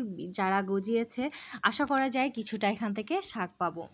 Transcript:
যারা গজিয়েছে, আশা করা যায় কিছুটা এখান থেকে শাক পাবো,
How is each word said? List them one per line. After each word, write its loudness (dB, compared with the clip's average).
যারা 4
গজিয়েছে, 0
আশা 4
করা 2
যায় 2
কিছুটা -2
এখান 0
থেকে -2
শাক -2
পাবো, -2